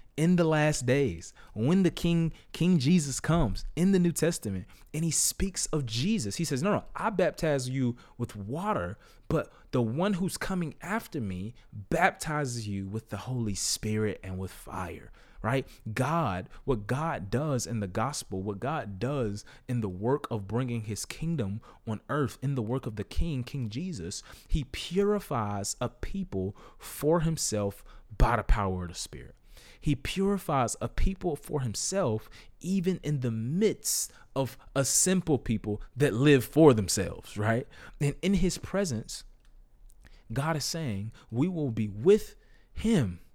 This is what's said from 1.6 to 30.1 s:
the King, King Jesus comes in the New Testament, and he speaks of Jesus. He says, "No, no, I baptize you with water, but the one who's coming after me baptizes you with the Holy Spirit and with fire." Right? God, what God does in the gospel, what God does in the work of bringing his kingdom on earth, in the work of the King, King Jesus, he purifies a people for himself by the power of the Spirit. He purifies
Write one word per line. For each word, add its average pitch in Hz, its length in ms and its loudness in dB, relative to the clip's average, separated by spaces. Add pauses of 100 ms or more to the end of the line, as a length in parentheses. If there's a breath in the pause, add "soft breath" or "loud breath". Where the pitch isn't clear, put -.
the 170 80 6
King, 165 420 2 (200 loud breath)
King 175 260 4
Jesus 143 400 4
comes 156 460 2 (100)
in 185 160 4
the 196 80 6
New 175 140 4
Testament, 107 540 -2 (280 loud breath)
and 156 100 -2
he 165 60 0
speaks - 560 0
of 143 200 0
Jesus. 120 500 0
He 170 80 0
says, 139 180 -2
"No, 202 80 2
no, 156 140 0 (100)
I 202 160 -2
baptize 156 580 0
you 127 280 0 (200 loud breath)
with 117 200 -6
water, 151 600 -4 (320 soft breath)
but - 240 -2 (200 loud breath)
the 127 100 2
one 160 320 0
who's 180 220 -2
coming 175 440 -4
after 185 400 -4
me 104 340 -6 (180 soft breath)
baptizes 143 960 -2
you 98 180 -4
with 107 220 -8
the 104 80 -8
Holy 113 400 -4
Spirit 107 680 -2
and 95 160 -8
with 92 140 -6
fire." - 580 -10 (320 soft breath)
Right? 123 240 0 (260 loud breath)
God, 127 560 0 (160 loud breath)
what 110 220 0
God 127 420 -4
does 131 380 -2
in 110 140 -4
the 101 80 -2
gospel, 107 520 -4
what 98 200 -6
God 113 400 -6
does 123 440 -2 (240 loud breath)
in 120 120 0
the 104 100 -2
work 117 400 0
of 104 160 -4
bringing 117 360 -2
his 104 220 -6
kingdom 120 560 -4 (280 loud breath)
on 107 200 -4
earth, 139 320 -2
in 139 140 -2
the 123 80 -2
work 123 240 -4
of 110 80 -8
the 104 80 -6
King, 151 400 -2
King 123 260 -6
Jesus, 113 540 -8 (240 loud breath)
he 160 160 0
purifies 151 1160 -2
a 123 80 -2
people 95 680 -4 (220 loud breath)
for 156 440 0
himself 107 600 -2 (340 soft breath)
by - 200 6
the 104 80 -2
power 92 400 2
of 85 60 -10
the - 40 -14
Spirit. - 400 -12 (440 loud breath)
He 147 160 0
purifies 180 840 0